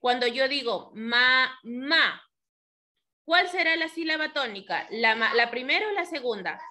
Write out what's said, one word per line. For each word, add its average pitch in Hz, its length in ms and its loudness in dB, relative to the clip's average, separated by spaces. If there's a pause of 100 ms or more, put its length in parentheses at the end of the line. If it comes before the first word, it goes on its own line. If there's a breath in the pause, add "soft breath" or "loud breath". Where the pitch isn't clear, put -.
cuando 247 260 2
yo 254 220 0
digo 233 460 -4
ma, 247 680 2
ma, 254 600 0 (1000)
¿cuál 359 240 4
será 330 280 2
la 320 120 -2
sílaba 311 440 -2
tónica? 208 580 -4
¿La 226 240 2
ma-, 226 200 0
la 233 160 4
primera 277 380 -2
o 415 40 -2
la 381 120 0
segunda? 233 560 -6 (100)